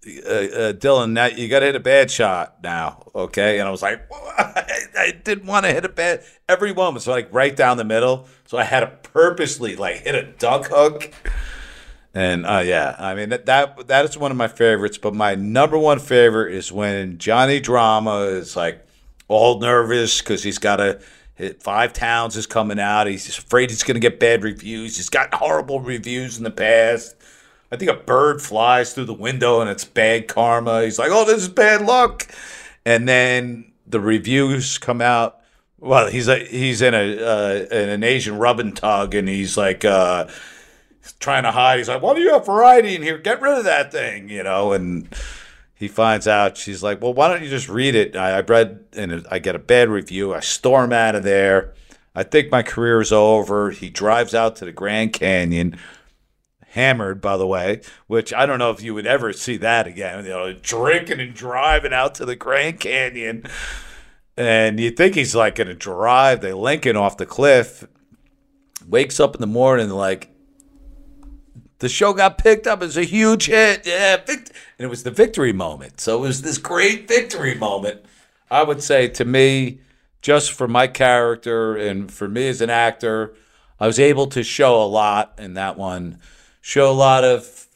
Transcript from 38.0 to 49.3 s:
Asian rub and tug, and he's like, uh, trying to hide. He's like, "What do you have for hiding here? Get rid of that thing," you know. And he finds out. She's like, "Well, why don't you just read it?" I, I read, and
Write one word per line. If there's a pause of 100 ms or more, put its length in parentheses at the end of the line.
Asian
rub
and
tug,
and
he's
like,
uh, (920)
trying
to
hide.
He's
like,
"What
do
you
have
for
hiding
here?
Get
rid
of
that
thing,"
you
know.
And (680)
he
finds
out.
She's
like,
"Well,
why
don't
you
just
read
it?"
I,
I
read, (160)
and